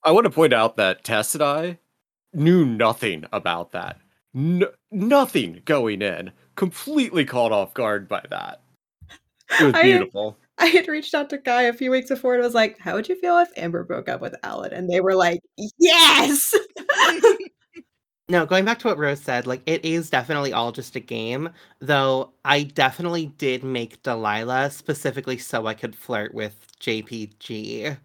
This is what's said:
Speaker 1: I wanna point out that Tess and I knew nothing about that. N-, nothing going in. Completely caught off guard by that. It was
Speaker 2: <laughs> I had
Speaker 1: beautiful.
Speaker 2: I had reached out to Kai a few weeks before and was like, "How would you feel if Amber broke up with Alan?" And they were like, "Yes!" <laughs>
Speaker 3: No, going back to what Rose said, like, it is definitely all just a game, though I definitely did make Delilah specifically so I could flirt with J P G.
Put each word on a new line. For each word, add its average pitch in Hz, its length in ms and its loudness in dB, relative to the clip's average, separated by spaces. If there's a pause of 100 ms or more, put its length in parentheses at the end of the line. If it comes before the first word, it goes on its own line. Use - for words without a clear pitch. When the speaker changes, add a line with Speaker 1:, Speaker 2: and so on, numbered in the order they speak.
Speaker 1:
I 156 80 4
wanna 208 180 6
point 151 240 4
out 113 240 2
that 95 260 2
Tess 110 300 -2
and 151 100 0
I 160 340 -2 (560)
knew 165 320 4
nothing 110 680 0
about 87 400 -4
that. 90 280 -10 (360)
N-, 170 300 0 (260)
nothing 214 720 0
going 113 380 -2
in. 87 300 -6 (240)
Completely 202 680 -2
caught 120 300 0
off 98 200 -2
guard 104 360 -4
by 98 200 -6
that. - 340 -12 (960)
It - 60 6
was - 80 4
Speaker 2:
<laughs> - 20 0
I - 20 2
had 330 60 4
Speaker 1:
beautiful. - 540 2 (200)
Speaker 2:
I 349 100 4
had 349 200 4
reached 302 260 -6
out 294 160 -2
to 285 80 -8
Kai 247 260 0
a 240 100 2
few 254 180 -4
weeks 254 180 0
before 262 240 -2
and 247 100 2
was 233 100 -2
like, 220 260 0
"How 175 160 -6
would 220 120 -4
you 359 80 -2
feel 349 220 0
if 349 200 4
Amber 170 260 -6
broke - 260 -8
up - 120 -6
with - 220 -10
Alan?" - 300 -10
And 180 160 -8
they 175 120 2
were 190 140 2
like, 175 260 2 (360)
"Yes!" 311 800 6
<laughs> 427 760 2 (920)
Speaker 3:
No, 170 200 2
going 190 180 2
back 233 140 0
to - 80 -2
what 190 100 0
Rose 143 240 -2
said, 123 240 -4
like, 127 220 -6
it 160 180 -2
is 165 240 -2
definitely 143 420 -2
all 117 200 -2
just - 240 -14
a 131 40 -8
game, 120 480 -8 (320)
though 135 520 0 (120)
I 143 200 2
definitely 156 640 -2
did 131 360 -6
make 123 380 -8
Delilah 117 680 -2
specifically 135 680 -6
so 113 300 -6
I 110 80 -6
could 110 200 -10
flirt 107 380 -8
with 107 220 -8 (240)
J 110 240 -6
P 107 340 -14
G. 110 520 -10 (160)